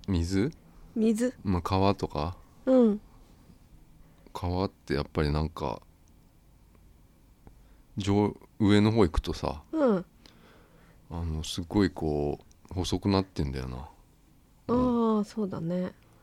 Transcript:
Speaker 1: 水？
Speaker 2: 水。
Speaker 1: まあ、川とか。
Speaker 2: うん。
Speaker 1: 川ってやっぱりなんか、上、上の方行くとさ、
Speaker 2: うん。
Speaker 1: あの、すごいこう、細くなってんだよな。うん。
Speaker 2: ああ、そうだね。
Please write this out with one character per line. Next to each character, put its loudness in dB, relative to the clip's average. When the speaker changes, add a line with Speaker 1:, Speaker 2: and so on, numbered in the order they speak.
Speaker 1:
水？ 0
Speaker 2:
水。 0
Speaker 1:
ま 0
あ、 -4
川 2
と -4
か。 -4
Speaker 2:
う 6
ん。 -2
Speaker 1:
川 -2
っ -6
て -6
や 2
っ -10
ぱ 0
り 0
な 0
ん -2
か、 -8
上、 2
上 6
の 4
方 4
行 2
く 0
と -2
さ、 -6
Speaker 2:
う 2
ん。 -2
Speaker 1:
あ -6
の、 -6
す -8
ご 2
い 2
こ -2
う、 -10
細 -2
く -2
な 2
っ -14
て -6
ん -4
だ -6
よ -8
な。 -12
う 0
ん。 2
Speaker 2:
あ 0
あ、 -2
そ -8
う -2
だ -10
ね。 -4